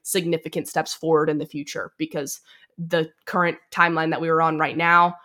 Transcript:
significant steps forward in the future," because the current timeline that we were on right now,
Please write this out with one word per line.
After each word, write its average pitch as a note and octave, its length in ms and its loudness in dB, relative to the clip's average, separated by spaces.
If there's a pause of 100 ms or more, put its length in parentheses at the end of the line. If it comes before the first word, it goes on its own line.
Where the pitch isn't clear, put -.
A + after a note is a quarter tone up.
significant D#3+ 640 -4
steps - 260 -4
forward D#3 340 2
in D3+ 120 -2
the D3+ 80 -8
future," C#3+ 500 -10
because D#3 420 -8 (380)
the E3 340 -2 (140)
current F3 320 0 (140)
timeline E3 400 2
that C#3 100 -2
we E3 80 -2
were D#3+ 140 4
on D#3+ 160 2
right D#3 180 0
now, F3 480 4